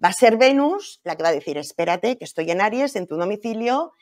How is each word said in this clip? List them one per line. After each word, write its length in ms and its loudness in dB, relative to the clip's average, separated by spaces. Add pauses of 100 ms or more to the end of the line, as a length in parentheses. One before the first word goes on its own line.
va 60 6
a 40 -4
ser 240 6
Venus 680 2
la 120 -4
que 80 -4
va 60 4
a 40 4
decir, 240 -4
Espérate, 600 -2
que 80 -16
estoy 260 -6
en 100 -2
Aries, 340 -2
en 120 -6
tu 100 -6
domicilio, 760 -4 (100)